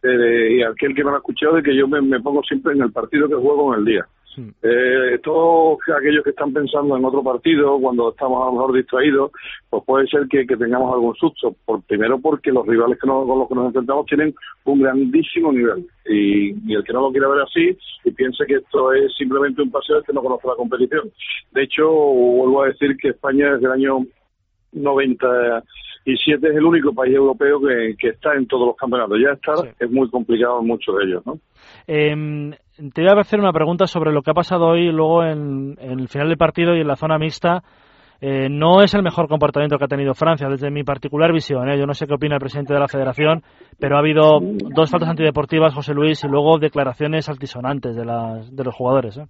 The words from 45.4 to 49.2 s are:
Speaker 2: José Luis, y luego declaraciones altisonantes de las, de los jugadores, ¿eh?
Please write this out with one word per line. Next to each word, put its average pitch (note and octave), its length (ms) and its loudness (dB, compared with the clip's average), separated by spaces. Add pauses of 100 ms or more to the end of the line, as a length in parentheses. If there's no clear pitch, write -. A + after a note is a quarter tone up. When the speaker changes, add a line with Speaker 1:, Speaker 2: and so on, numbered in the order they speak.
Speaker 2:
José C#3+ 220 -6
Luis, D3+ 300 0
y D3 40 -4
luego D3 300 4
declaraciones D3 680 -2
altisonantes C3 680 -8
de A#2 100 -8
las, A#2 500 -8
de C3+ 100 -8
los B2 100 -6
jugadores, B2 440 -2
¿eh? D3+ 120 -18